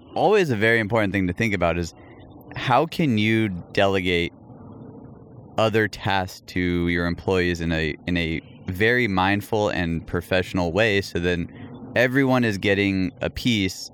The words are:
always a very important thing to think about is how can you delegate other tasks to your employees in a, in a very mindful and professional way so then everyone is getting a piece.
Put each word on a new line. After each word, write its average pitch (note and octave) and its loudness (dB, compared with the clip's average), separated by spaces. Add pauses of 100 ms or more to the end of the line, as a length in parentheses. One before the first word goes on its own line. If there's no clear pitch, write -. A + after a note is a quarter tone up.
(140)
always E3 2
a A#2 2
very A2+ 4
important G#2 0
thing F#2+ 0
to F2 -2
think A2 -2
about E2+ 0
is E2 -6 (640)
how C3+ 2
can C#3 0
you A2 2 (240)
delegate F#2 2 (1300)
other A2 4
tasks F#2+ -4
to F2 0
your E2+ 0
employees F2 0
in E2 -2
a, D#2+ -2 (120)
in F2 0
a D#2+ -2 (260)
very A2+ 0
mindful G2+ 0
and E2 -2
professional F2+ -2
way G2+ 4
so - -6
then F2 0 (480)
everyone B2+ 2
is G#2+ 0
getting G2 0
a D#2+ -2
piece. G2+ -2